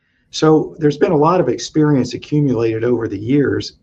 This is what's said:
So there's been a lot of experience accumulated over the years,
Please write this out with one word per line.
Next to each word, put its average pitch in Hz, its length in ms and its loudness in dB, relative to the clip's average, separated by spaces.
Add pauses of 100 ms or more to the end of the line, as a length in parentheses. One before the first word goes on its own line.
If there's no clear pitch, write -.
(300)
So 156 500 2
there's 147 180 0
been 196 140 2
a 160 40 2
lot 165 240 2
of 139 80 0
experience 131 680 0
accumulated 117 680 -2
over 117 240 0
the 104 120 -8
years, 113 640 -2